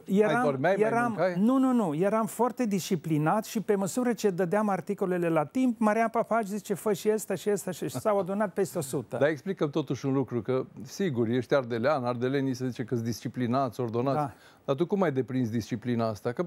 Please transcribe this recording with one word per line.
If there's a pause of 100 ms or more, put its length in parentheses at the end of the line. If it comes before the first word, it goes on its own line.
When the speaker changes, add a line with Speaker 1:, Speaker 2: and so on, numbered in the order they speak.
Speaker 1:
Eram,
Speaker 2:
Mai
dormeai,
mai
Speaker 1:
eram,
Speaker 2:
mâncai?
Speaker 1:
nu,
nu,
nu.
Eram
foarte
disciplinat
și
pe
măsură
ce
dădeam
articolele
la
timp,
Marian
Papahagi
zice,
"Fă
și
ăsta
și
ăsta"
și
s-au
adunat
peste
o
sută.
Speaker 2:
Dar
explică-mi
totuși
un
lucru,
că, (160)
sigur,
ești
ardelean,
ardelenii
se
zice
că-s
disciplinați,
ordonați.
Speaker 1:
Da. (340)
Speaker 2:
Dar
tu
cum
ai
deprins
disciplina
asta?
Că